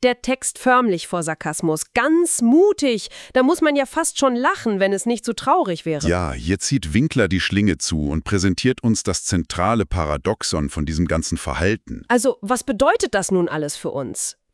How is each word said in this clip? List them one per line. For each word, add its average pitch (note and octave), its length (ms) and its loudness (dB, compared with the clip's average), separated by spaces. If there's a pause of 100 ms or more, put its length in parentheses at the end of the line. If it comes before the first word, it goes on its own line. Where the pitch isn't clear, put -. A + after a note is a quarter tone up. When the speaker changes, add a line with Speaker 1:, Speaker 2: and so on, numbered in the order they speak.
Speaker 1:
der B3 200 0
Text - 360 -4
förmlich B3 480 2
vor F3 160 -4
Sarkasmus. D#3+ 720 -2
Ganz D#4+ 480 2
mutig. C#4+ 720 4 (220)
Da C4 100 4
muss D4+ 180 2
man D4+ 160 2
ja C#4 80 2
fast - 340 -4
schon C4 160 2
lachen, A#3+ 460 0
wenn G3 120 2
es G3 120 -2
nicht A#3 200 -2
so A#3 80 -2
traurig A#3+ 520 0
wäre. D3 240 -2
Speaker 2:
Ja, F2 240 0
hier C#2 260 -2
zieht E2+ 360 -2
Winkler A#2+ 340 2
die F2+ 120 0
Schlinge G2 380 0
zu D2+ 300 -2
und D#2 160 -4
präsentiert G2 580 0
uns A2+ 200 2
das - 220 -4
zentrale F#2+ 600 0
Paradoxon D2+ 840 -2
von D2+ 160 -4
diesem D#2+ 200 0
ganzen E2 300 -2
Verhalten. E2+ 720 -4
Speaker 1:
Also, A#3+ 320 2
was A#3+ 240 -2
bedeutet C#4+ 500 0
das F#3+ 160 0
nun F3+ 180 2
alles D3 280 -6
für - 140 -6
uns? - 460 -6 (180)